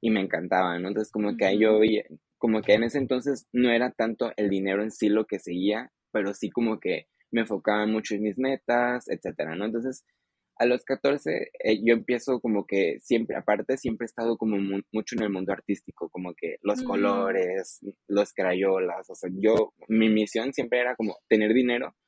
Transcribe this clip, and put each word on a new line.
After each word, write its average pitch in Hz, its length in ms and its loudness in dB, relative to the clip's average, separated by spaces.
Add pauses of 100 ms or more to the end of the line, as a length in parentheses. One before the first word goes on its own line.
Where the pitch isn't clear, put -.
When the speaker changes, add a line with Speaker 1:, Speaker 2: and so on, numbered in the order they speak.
Speaker 1:
y 113 100 2
me 110 100 2
encantaba, 90 580 0
¿no? 90 100 -4
Entonces, 107 240 -4
como 104 240 -2
que 104 100 2
ahí 101 140 2
yo 107 180 6
Speaker 2:
Ujú. - 0 -
Speaker 1:
veía, 107 260 4 (340)
como 110 240 0
que 104 120 4
en 113 100 2
ese 120 140 -2
entonces 127 540 -2
no 123 180 4
era 117 220 2
tanto 113 440 -2
el 101 140 0
dinero 98 320 0
en 110 80 -4
sí - 180 0
lo 107 180 2
que 98 120 -6
seguía, 101 540 -4 (200)
pero 101 220 -2
sí - 160 -6
como 113 300 -2
que 87 260 -4 (240)
me 117 120 0
enfocaba 107 440 0
mucho 110 280 -2
en 101 80 -4
mis 104 160 -4
metas, 123 680 -2
etcétera, 80 480 -6
¿no? 131 80 -4
Entonces, - 400 -6 (520)
a 120 100 2
los 123 180 2
catorce, 143 680 -2 (140)
eh, 107 200 2
yo 117 100 6
empiezo 120 460 -2
como 104 260 0
que 95 340 0
siempre, - 360 0
aparte, 104 400 0
siempre 117 280 -6
he - 20 -8
estado 117 300 -2
como 110 200 0
mu-, 98 260 -2 (100)
mucho 107 240 -4
en 110 60 -2
el 104 80 0
mundo 95 220 -2
artístico, - 580 -6
como 90 240 -10
que - 280 -8
los 104 200 -2
Speaker 2:
Ujú. - 20 -8
Speaker 1:
colores, 95 960 -2 (260)
los 101 260 0
crayolas, 92 800 0
o 95 40 -14
sea, 92 200 -8
yo, 107 380 2 (160)
mi 110 220 4
misión 110 420 0
siempre 123 280 0
era 123 160 0
como 107 200 -4 (120)
tener 107 260 6
dinero 123 420 0 (120)